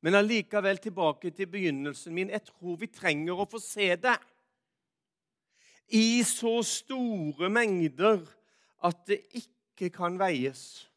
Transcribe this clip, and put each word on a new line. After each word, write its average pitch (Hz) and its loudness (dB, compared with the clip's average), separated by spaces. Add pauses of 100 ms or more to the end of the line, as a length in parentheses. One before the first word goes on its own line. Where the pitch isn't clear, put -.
Men 180 6
allikevel 208 2
tilbake 175 -2
til 190 -6
begynnelsen 165 -6
min. 190 -4
Jeg 208 -6
tror 175 -10
vi 226 -10
trenger 170 -2
å 196 -2
få 226 -12
se 196 0 (100)
det - 4 (1800)
i 226 6
så 233 0
store 190 -4
mengder 190 2 (600)
at 175 0
det 202 -2 (160)
ikke - -10
kan 180 -4
veies. 135 -2